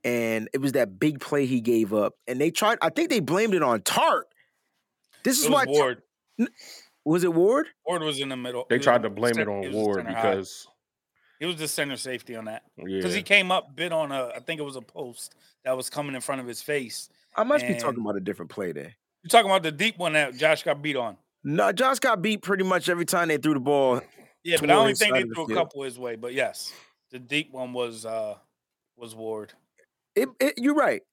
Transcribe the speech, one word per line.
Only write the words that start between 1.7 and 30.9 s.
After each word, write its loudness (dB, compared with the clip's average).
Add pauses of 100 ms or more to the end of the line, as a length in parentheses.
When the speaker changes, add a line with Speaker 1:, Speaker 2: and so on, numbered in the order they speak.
Speaker 1:
up. 2 (120)
And -4
they 2
tried, 2
I 2
think -2
they 4
blamed 2
it 4
on 4
Tartt. 2 (1000)
This 2
is 2
Speaker 2:
It 2
was 4
Speaker 1:
why 4
Tar- -2
Speaker 2:
Ward. 4 (380)
Speaker 1:
N-, 2 (560)
was 2
it 2
Ward? 4 (180)
Speaker 2:
Ward -2
was -4
in -4
the -6
middle. -8
Speaker 3:
They 4
Speaker 2:
He 2
was -2
Speaker 3:
tried 6
Speaker 2:
in 2
Speaker 3:
to -2
blame 0
it -2
Speaker 2:
cen-, -6
Speaker 3:
on -4
Speaker 2:
he -6
was -4
a 0
Speaker 3:
Ward 2
Speaker 2:
center -6
high. 0
Speaker 3:
because -4 (720)
Speaker 2:
He -6
was -4
the -6
center -4
safety -10
on -12
that. -12 (140)
'Cause -12
Speaker 3:
Yeah. -2
Speaker 2:
he -2
came 4
up, -2
bit -6
on -2
a, -4
I -12
think -8
it -4
was -10
a -12
post -14 (300)
that 0
was -8
coming -8
in -8
front -6
of -10
his -10
face. -6 (280)
Speaker 1:
I 0
must 0
be 0
Speaker 2:
And -2
Speaker 1:
talking -4
about -4
a -4
different -8
play -6
there. -12 (280)
Speaker 2:
you're -18
talking 6
about 4
the -4
deep -2
one -2
that 2
Josh 2
got 0
beat 0
on. -4 (280)
Speaker 1:
No, 2
Josh 2
got 2
beat 0
pretty 0
much 2
every 0
time 0
they 2
threw 2
the 0
ball 4 (420)
Speaker 2:
Yeah, 0
but 0
I 8
Speaker 1:
toward 8
Speaker 2:
only 6
Speaker 1:
his -2
Speaker 2:
think 4
Speaker 1:
side 2
Speaker 2:
they 2
Speaker 1:
of -4
the -8
Speaker 2:
threw -4
a -6
Speaker 1:
field. -2
Speaker 2:
couple -4
his -10
way. -8
But -10
yes, -4 (380)
the -14
deep -4
one -10
was, -6
uh, -6 (600)
was -18
Ward. -10 (640)
Speaker 1:
It, 0 (120)
it, 0
you're 2
right. 2 (100)